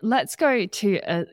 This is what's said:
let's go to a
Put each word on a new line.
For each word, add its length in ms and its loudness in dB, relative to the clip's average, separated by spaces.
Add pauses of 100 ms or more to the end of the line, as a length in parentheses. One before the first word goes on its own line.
let's 340 0
go 300 2
to 420 0
a 260 -2